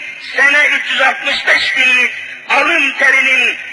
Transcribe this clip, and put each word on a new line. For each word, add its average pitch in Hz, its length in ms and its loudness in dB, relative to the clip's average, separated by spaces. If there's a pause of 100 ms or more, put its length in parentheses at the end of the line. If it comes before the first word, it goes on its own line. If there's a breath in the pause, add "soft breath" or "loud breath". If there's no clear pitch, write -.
(360)
sene 285 300 4
üç 285 240 -2
yüz 262 100 -2
altmış - 460 -2
beş - 260 0
günlük - 400 2 (360)
alın 302 500 2
terinin - 600 2 (140)